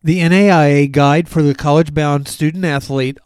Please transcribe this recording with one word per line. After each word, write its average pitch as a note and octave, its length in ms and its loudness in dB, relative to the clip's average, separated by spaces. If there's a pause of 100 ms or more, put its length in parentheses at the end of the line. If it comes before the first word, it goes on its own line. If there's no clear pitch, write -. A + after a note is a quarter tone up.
The E3+ 200 0
N E3 120 2
A G3+ 160 4
I D#3+ 160 4
A C#3+ 220 2
Guide C#3+ 420 0
for D#3+ 140 0
the C#3+ 100 2
College-Bound D3 760 -2
Student D#3+ 380 -6
Athlete C3+ 600 -4